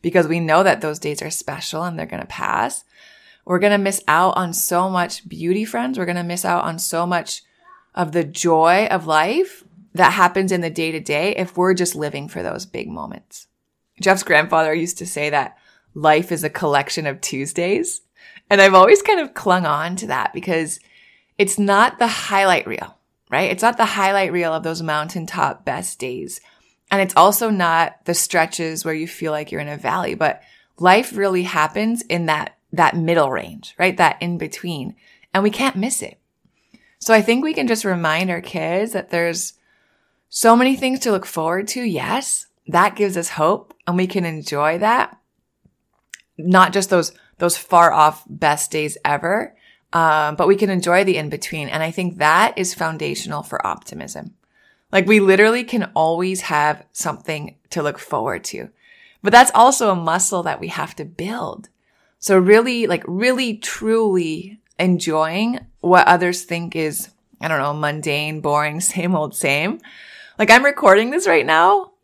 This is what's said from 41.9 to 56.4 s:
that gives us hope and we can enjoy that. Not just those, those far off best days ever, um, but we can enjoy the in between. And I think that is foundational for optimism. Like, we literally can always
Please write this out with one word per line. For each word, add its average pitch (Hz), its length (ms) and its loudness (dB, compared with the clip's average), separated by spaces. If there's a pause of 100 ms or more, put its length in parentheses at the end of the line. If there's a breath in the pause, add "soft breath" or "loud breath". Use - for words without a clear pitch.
that 185 280 4
gives 196 220 -2
us 170 120 -6
hope 170 440 -2 (140)
and 175 100 -2
we 185 100 0
can 185 180 -4
enjoy 156 540 -2
that. 220 380 0 (1200)
Not 180 360 6
just 190 160 0
those, 175 240 2 (240 soft breath)
those 175 200 0
far 170 360 6
off 151 340 2
best 151 440 -2
days 151 340 -4
ever, 165 500 -2 (380 soft breath)
um, 156 420 2
but 160 120 2
we 196 80 6
can 202 140 0
enjoy 180 340 2
the 185 140 0
in 151 120 -6
between. 147 400 -10
And 156 120 -4
I 160 100 -4
think 175 260 -6
that 165 400 2
is 180 160 -4
foundational 151 720 -6
for - 220 -8
optimism. - 680 -12 (560)
Like, 190 160 2
we 214 120 6
literally 208 440 4
can 208 300 -4
always 175 480 -2